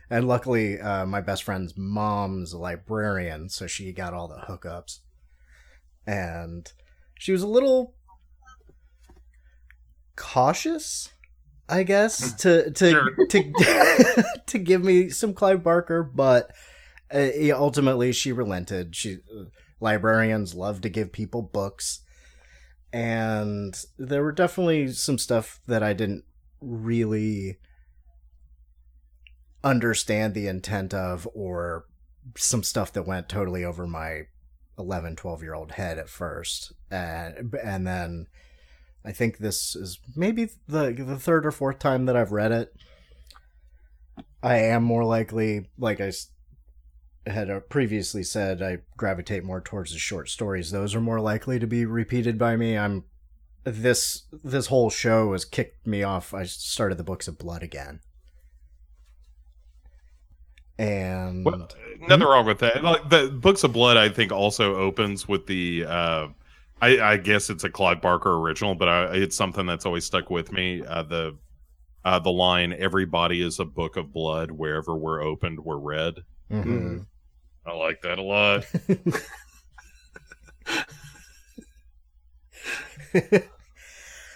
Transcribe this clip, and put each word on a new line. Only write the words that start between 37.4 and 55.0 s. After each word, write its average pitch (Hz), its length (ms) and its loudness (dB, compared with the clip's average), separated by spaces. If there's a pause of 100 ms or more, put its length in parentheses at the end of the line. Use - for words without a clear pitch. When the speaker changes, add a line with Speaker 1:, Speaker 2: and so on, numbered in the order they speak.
Speaker 1:
and 95 240 -4
then 85 400 -6 (760)
I 117 80 -12
think 117 280 -2
this - 360 -6
is 92 240 -12 (160)
maybe 220 340 -2 (180)
the, 143 260 0
the 135 240 -8
third 160 280 2
or 151 60 0
fourth 135 280 -4
time 131 260 2
that 127 100 4
I've 110 160 2
read 107 200 2
it. 117 200 -2 (1700)
I 120 140 4
am 113 260 4
more 117 220 2
likely, 110 720 0
like 107 240 -2
I 98 60 -4
s-, - 220 -10 (1000)
had, 101 240 -4
uh, 98 80 -4
previously 107 640 -2
said, 95 400 -4
I 90 160 -4 (180)
gravitate 95 460 -4
more 92 180 -8
towards 87 320 -10
the 80 60 -10
short 90 300 -8
stories. 95 420 -6
Those 101 240 -4
are 113 60 0
more 113 200 -2
likely 110 380 -2
to 117 80 -2
be 120 180 0
repeated 113 540 0
by 117 160 2
me. 113 200 0
I'm, 104 280 -2 (600)
this, 117 600 0 (200)
this 135 240 -2
whole 123 220 4
show 110 440 2